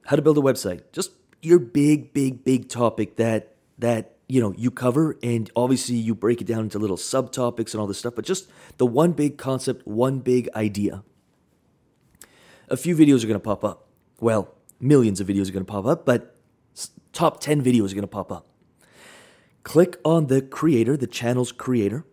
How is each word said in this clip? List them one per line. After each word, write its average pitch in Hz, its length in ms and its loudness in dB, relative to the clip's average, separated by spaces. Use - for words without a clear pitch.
how 139 100 0
to 156 60 2
build 151 160 6
a 147 40 2
website. 117 500 0
Just - 200 -8
your 165 160 6
big, 147 560 2
big, 135 300 -2
big 131 260 0
topic 113 460 -2
that, 113 400 -2
that, 117 380 -2
you 131 140 2
know, 101 140 0
you 117 140 -2
cover, 131 540 0
and 117 320 -4
obviously 123 400 0
you 113 180 -2
break 110 260 0
it 98 60 -8
down 110 140 -4
into 107 180 -6
little 101 200 -2
subtopics 123 760 -4
and 107 80 -6
all 104 60 -4
this 98 100 -6
stuff, 120 180 -8
but 107 100 -8
just - 220 -6
the 127 80 2
one 147 280 2
big 143 260 -2
concept, 131 480 -6
one 127 320 -2
big 123 360 -2
idea. 101 480 -4
A 131 100 -4
few 170 180 -2
videos 143 280 6
are 110 40 -4
gonna 107 120 0
pop 101 240 -6
up. 101 240 -6
Well, 110 340 0
millions 120 400 4
of 101 60 -4
videos 98 240 0
are 92 40 -14
gonna 92 120 -6
pop 101 220 -6
up, 170 180 -2
but - 300 -2
s-, - 160 -14
top - 280 0
ten 147 240 0
videos 117 280 2
are 95 40 -8
gonna 101 100 -4
pop 98 260 -10
up. 90 140 -14
Click 175 420 2
on 160 220 2
the 135 160 2
creator, 135 520 0
the 123 120 -4
channel's 123 440 -2
creator, 117 600 -2